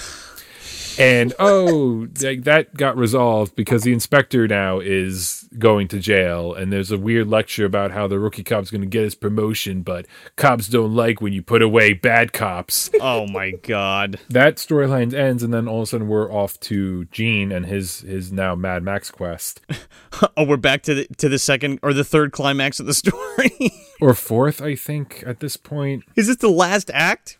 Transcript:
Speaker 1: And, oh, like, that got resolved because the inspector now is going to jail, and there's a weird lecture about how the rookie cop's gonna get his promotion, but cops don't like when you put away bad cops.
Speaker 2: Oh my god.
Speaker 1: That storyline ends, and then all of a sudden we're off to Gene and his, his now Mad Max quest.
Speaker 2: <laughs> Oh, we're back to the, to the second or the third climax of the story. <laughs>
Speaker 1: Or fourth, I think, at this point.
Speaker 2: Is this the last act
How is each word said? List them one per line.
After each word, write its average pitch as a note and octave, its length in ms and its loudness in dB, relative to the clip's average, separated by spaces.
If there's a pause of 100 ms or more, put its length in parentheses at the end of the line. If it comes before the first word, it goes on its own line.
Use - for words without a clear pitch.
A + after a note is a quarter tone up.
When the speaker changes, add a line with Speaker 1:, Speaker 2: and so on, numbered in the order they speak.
(1000)
Speaker 1:
And, B2 400 6
oh, E3 720 4 (140)
like, C3+ 220 -4
that D3+ 300 4
got C#3 220 0
resolved A#2 580 2
because A#2 280 0
the B2 100 4
inspector B2 560 2
now G2 320 0
is F#2+ 640 -4 (120)
going G#2+ 300 4
to G2+ 120 -6
jail, F2 540 0
and F#2 180 -4
there's G2 180 -2
a G#2+ 60 -2
weird A2 320 0
lecture A2 380 0
about G2 240 0
how G2+ 160 -4
the G2 120 -2
rookie G#2 240 -4
cop's G2+ 280 -4
gonna G2 160 -6
get A2 180 -2
his G#2 100 -4
promotion, G#2+ 680 -4
but F2 240 -8 (300)
cops A#2 320 2
don't A2 260 0
like A#2 260 0
when G#2 140 -4
you F#2 80 -6
put A#2 180 4
away A2 320 6
bad A#2 400 2
cops. - 560 -4 (100)
Speaker 2:
Oh A#2+ 280 -2
my F#2+ 240 -6
god. G2 680 -4 (120)
Speaker 1:
That C3 260 4
storyline C3+ 560 0
ends, C3 300 -2
and A#2 100 -2
then A#2 160 -2
all A2 120 -4
of - 20 -2
a G#2+ 40 -6
sudden A2 220 -4
we're G#2+ 240 0
off G2+ 280 -2
to F#2+ 460 -4
Gene G#2+ 460 -2
and F2+ 140 -4
his, F#2+ 340 -6
his F#2+ 320 -10
now F#2+ 220 -2
Mad F2+ 280 -4
Max G2 280 -6
quest. - 580 -10
Speaker 2:
<laughs> - 20 -6 (640)
Oh, D#3 100 2
we're C#3+ 120 2
back C3+ 280 0
to D3+ 100 0
the, C#3 120 -4 (120)
to D3+ 100 2
the C3+ 100 0
second C#3 440 -2
or C#3+ 100 0
the C#3 120 0
third D3+ 280 0
climax C#3 480 -2
of C3+ 60 -10
the C#3 80 -2
story. C4+ 560 0 (100)
<laughs> - 220 -2 (160)
Speaker 1:
Or C3+ 140 6
fourth, B2 480 0
I C#3+ 140 -6
think, D3 520 -8
at B2 140 -10
this D3 160 -8
point. C#3 480 -6 (120)
Speaker 2:
Is A3 100 2
this B3 100 0
the A3+ 140 2
last F3+ 420 2
act E3+ 480 -2